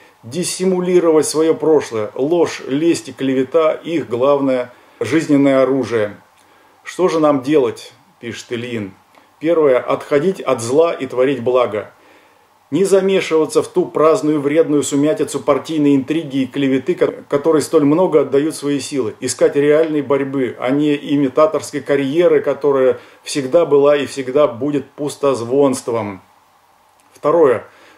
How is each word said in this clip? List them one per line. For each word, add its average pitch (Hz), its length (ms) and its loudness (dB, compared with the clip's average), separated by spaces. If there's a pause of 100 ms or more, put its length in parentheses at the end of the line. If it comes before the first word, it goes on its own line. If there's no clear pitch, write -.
(220)
диссимулировать 175 1040 0
свое 156 300 0
прошлое. 127 580 0
Ложь, 156 540 -2
лесть 147 420 -2
и 127 40 -16
клевета — 135 600 0 (100)
их 151 240 -4
главное 131 640 0 (280)
жизненное 139 640 2
оружие. 117 520 -2 (680)
«Что - 240 -2
же 160 120 0
нам 147 220 2
делать?» — 131 520 0 (260)
пишет - 320 -14
Ильин. 117 400 -8 (480)
Первое. 151 400 2
Отходить 147 600 -2
от 127 220 -2
зла 151 320 2
и 131 140 -8
творить 127 340 0
благо. 117 500 0 (800)
Не 175 140 0
замешиваться 185 760 2
в - 60 -10
ту 180 180 -2
праздную 151 540 2
вредную 147 440 0
сумятицу 147 580 -2
партийной 143 520 0
интриги 139 500 -2
и - 20 -2
клеветы, 135 500 -2
ко-, 147 160 0 (160)
которой 156 340 0
столь 151 220 2
много 156 380 4
отдают 143 340 0
свои 143 240 -4
силы. 127 400 -6
Искать 143 380 0
реальной 147 440 2
борьбы, 135 560 -2
а 120 120 -4
не 147 260 0
имитаторской 147 840 0
карьеры, 147 580 2
которая 135 580 0 (260)
всегда 147 420 0
была 143 320 4
и 139 80 -4
всегда 135 420 0
будет 131 440 -4
пустозвонством. 123 1300 -2 (880)
Второе. 147 540 2 (320)